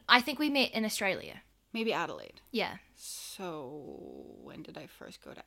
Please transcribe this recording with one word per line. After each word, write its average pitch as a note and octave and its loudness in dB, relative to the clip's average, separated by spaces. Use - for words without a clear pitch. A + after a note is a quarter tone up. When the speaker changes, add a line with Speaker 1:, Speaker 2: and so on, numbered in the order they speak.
Speaker 1:
I B3 10
think C4+ -2
we D4+ 4
met C4+ 4
in A3 2
Australia. - 0
Speaker 2:
Maybe A3+ 2
Adelaide. A2+ -2
Speaker 1:
Yeah. F#3+ 0
Speaker 2:
So D3+ -8
when D#3 -12
did E3 -12
I D#3 -10
first - -16
go - -12
to - -12